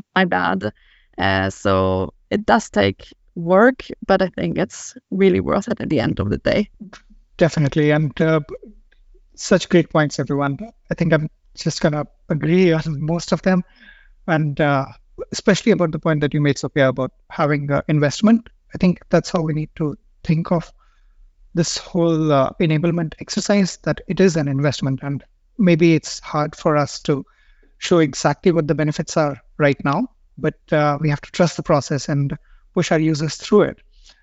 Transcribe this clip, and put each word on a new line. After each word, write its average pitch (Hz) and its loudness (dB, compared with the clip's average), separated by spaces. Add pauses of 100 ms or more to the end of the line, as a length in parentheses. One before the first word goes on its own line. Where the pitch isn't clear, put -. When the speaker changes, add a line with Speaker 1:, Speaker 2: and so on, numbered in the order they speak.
(160)
Speaker 1:
my 190 4
bad. 180 -2 (440)
Uh, 95 0
so 95 0 (160)
it 208 -2
does 220 2
take 202 -2 (240)
work, 185 2 (200)
but 190 2
I 185 0
think - -6
it's - -8 (160)
really 190 2
worth - -2
it 220 -6
at - -6
the 139 0
end - -2
of 98 -2
the - -2
day. 120 0 (720)
Speaker 2:
Definitely. 151 2
And, 151 0
uh, 160 2 (920)
such - 0
great 170 4
points, 151 -2
everyone. 139 -4 (320)
I 170 -6
think 165 -2
I'm 156 2 (240)
just - -6
gonna 147 0 (240)
agree 165 2
on 156 0
most 160 -4
of 160 0
them. 185 2 (600)
And, 156 0
uh, 139 2 (460)
especially - 2
about 170 0
the 160 -6
point 156 0
that 147 0
you 151 0
made, 143 2
Sophia, 135 0
about 131 -4 (180)
having, 143 -2
uh, 143 0
investment. 160 2 (260)
I - -12
think 180 2
that's 165 2
how 175 -2
we 156 -2
need 156 -6
to 151 -4 (280)
think 165 -2
of 165 -2 (840)
this - -2
whole, 160 0
uh, 135 4 (100)
enablement 165 0
exercise, 202 -2
that - -2
it 185 0
is 185 4
an 143 -2
investment. 135 -2
And 139 -8 (320)
maybe 170 4
it's - -4
hard 151 -6
for 156 0
us 143 -2
to 139 -2 (540)
show 175 2
exactly 156 0
what 156 0
the 156 0
benefits 151 -4
are 147 -2 (160)
right 143 2
now, 160 -2 (260)
but, 156 -4 (140)
uh, 147 2
we 156 0
have 143 -2
to - -20
trust - 0
the 160 -6
process 147 -2
and 143 -2 (380)
push 185 0
our 160 4
users 156 -2
through 208 2
it. - -2 (440)